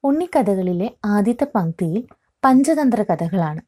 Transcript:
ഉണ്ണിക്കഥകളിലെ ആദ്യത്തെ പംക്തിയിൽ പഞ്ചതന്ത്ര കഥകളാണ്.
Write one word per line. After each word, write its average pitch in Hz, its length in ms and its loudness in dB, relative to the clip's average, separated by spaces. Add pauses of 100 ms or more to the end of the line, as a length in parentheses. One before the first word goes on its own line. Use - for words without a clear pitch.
ഉണ്ണിക്കഥകളിലെ 202 920 0 (100)
ആദ്യത്തെ 208 500 0
പംക്തിയിൽ 175 520 -2 (360)
പഞ്ചതന്ത്ര 269 600 2
കഥകളാണ്. 165 640 -2